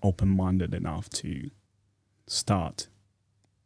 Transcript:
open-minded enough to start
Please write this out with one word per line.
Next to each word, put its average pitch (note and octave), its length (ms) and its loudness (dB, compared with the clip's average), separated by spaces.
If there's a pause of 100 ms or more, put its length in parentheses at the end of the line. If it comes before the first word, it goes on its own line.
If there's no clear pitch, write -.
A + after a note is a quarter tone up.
open-minded F#2+ 720 2
enough E2+ 360 -4
to - 400 -8 (800)
start - 600 -2 (800)